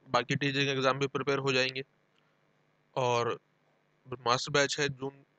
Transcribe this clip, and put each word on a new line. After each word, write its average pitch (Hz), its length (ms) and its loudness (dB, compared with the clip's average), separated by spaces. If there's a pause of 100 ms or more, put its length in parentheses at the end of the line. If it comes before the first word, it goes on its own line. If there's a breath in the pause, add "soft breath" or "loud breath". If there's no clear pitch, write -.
बाकी 131 300 0
टीचिंग 139 320 0
एग्जाम 131 300 0
भी 139 80 0
प्रिपेयर 135 320 -2
हो 135 140 0
जाएंगे। 131 300 0 (1120)
और 120 420 0 (680)
मास्टर 127 460 -2
बैच 143 280 4
है 147 80 0
जून 139 360 -8 (140)